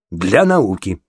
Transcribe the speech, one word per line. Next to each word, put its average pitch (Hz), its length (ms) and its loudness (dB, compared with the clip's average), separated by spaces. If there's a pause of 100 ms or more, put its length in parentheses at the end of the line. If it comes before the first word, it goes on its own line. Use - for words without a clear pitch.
для 95 340 0
науки. 107 640 -2